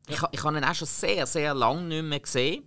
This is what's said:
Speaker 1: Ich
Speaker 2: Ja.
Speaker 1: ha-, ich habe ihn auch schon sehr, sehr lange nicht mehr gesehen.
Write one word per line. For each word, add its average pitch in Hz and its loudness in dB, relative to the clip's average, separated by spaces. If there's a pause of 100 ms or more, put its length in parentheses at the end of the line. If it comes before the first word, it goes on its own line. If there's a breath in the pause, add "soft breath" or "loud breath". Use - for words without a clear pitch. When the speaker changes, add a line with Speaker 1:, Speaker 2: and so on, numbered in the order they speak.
Speaker 1:
Ich 147 -6
Speaker 2:
Ja. - 0
Speaker 1:
ha-, 165 2
ich - -6
habe 151 0
ihn 143 0
auch 156 2
schon 156 -4
sehr, - 0
sehr 147 0
lange 139 2
nicht 160 -2
mehr 147 -2
gesehen. 151 0